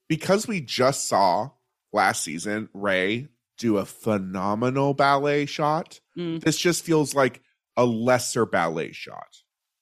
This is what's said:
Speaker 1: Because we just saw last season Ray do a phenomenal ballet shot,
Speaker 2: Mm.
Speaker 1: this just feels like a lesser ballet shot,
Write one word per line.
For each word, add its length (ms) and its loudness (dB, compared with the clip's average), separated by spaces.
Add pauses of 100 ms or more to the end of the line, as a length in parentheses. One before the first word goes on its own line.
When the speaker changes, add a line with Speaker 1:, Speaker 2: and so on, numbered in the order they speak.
Speaker 1:
Because 400 0
we 120 -4
just 480 0
saw 420 2 (420)
last 300 2
season 520 -6
Ray 540 0 (280)
do 220 0
a 80 -2
phenomenal 1080 -2
ballet 520 2
shot, 540 -4 (180)
Speaker 2:
Mm. 240 -6
Speaker 1:
this 160 0
just 260 0
feels 300 2
like 260 2 (380)
a 80 6
lesser 580 2
ballet 480 -2
shot, 440 -18 (460)